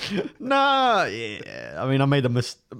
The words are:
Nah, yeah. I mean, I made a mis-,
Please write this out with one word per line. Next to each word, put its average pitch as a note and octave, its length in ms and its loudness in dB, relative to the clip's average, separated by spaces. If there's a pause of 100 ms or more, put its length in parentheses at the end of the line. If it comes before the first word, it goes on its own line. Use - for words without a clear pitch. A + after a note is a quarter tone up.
(400)
Nah, C4 680 2
yeah. E2+ 720 -8
I A2 120 -2
mean, C3+ 120 4
I C#3 40 2
made C#3 200 4
a B2 40 2
mis-, A#2+ 280 -2 (220)